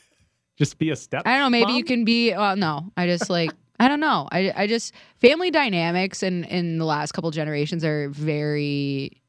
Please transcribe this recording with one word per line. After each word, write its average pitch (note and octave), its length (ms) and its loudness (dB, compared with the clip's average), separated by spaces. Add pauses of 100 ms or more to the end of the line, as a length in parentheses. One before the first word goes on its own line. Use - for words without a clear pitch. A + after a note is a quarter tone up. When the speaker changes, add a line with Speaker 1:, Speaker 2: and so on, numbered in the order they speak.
(580)
Speaker 1:
Just - 200 -2
be D#3 120 0
a C#3 60 -4
step - 300 -8
Speaker 2:
I A#3 120 2
don't C#4+ 80 2
know. B3 40 2
Maybe A#3 220 4
you B3 60 0
Speaker 1:
mom? A#3+ 80 -4
Speaker 2:
can A#3+ 180 0
be. A#3 280 2
Well, G3 240 0
no. E3 400 -2
I F3 100 0
just, F3 240 0
like, E3+ 220 0 (120)
<laughs> - 160 -6
I B3 80 6
don't D4 120 0
know. A#3 300 0
I, F#3 240 0
I G3+ 120 0
just, A3+ 260 -4 (280)
family E4 300 6
dynamics F#3 720 0
in, F3+ 220 -2
in E3+ 340 -2
the D#3+ 60 -2
last D3+ 280 -2
couple E3 180 -4
generations D3+ 540 -2
are D3+ 260 -2
very D3 1000 -2 (180)